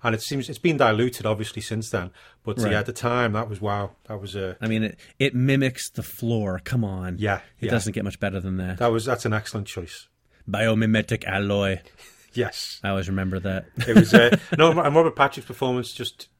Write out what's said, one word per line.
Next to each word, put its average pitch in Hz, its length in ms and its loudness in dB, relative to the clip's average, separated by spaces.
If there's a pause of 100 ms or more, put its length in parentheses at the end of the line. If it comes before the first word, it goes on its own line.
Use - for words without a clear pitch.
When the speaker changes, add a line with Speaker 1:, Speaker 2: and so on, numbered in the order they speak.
Speaker 1:
And 117 100 2
it 110 100 -2
seems, 135 260 -6
it's 110 100 -12
been 165 200 2
diluted, 120 460 4
obviously, 107 380 -2
since 110 280 -6
then. 92 200 -4 (320)
But, 107 160 -6
Speaker 2:
Right. 107 140 2
Speaker 1:
yeah, 104 80 2
at 101 60 -4
the - 60 -8
time, 120 420 0
that 110 140 -2
was, 101 120 -10
wow. 101 320 -2 (160)
That 107 120 -8
was, 95 140 -12
uh, 95 260 -6
Speaker 2:
I 110 60 -4
mean, 110 160 0
it, - 160 -6 (220)
it 135 160 2
mimics 131 540 2
the - 120 -8
floor. 104 600 -2
Come 120 200 0
on. 92 340 -6
Speaker 1:
Yeah, 101 180 0 (240)
Speaker 2:
It 117 60 -6
Speaker 1:
yeah. 104 40 -2
Speaker 2:
doesn't 110 220 -2
get 104 100 -4
much 98 160 -6
better 98 220 -4
than 92 160 -4
that. 92 220 -4
Speaker 1:
That 120 120 2
was, 113 140 0
that's 127 200 -2
an 107 100 0
excellent 104 340 -6
choice. - 400 -12 (420)
Speaker 2:
Biomimetic 110 760 2
alloy. 98 540 0 (520)
Speaker 1:
Yes. - 500 -4
Speaker 2:
I 104 60 -4
always 98 200 -2
remember 95 320 -2
that. 95 260 -4 (200)
Speaker 1:
It 117 80 2
was, 208 200 8
uh, 120 220 8 (100)
Speaker 2:
<laughs> - 120 -4
Speaker 1:
no, 160 120 8
and 156 260 2
Robert 165 180 6
Patrick's 139 320 0
performance 127 460 -4
just - 360 -12 (100)